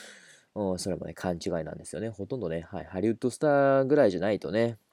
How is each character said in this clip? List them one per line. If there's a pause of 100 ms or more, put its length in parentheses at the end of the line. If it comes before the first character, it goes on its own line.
(540)
う
ん、
そ
れ
も
ね、
勘
違
い (120)
な
ん
で
す
よ
ね。
ほ
と
ん
ど
ね、
は
い、
ハ
リ
ウ
ッ
ド
ス
タ
ー
ぐ
ら
い
じ
ゃ
な
い
と
ね、 (160)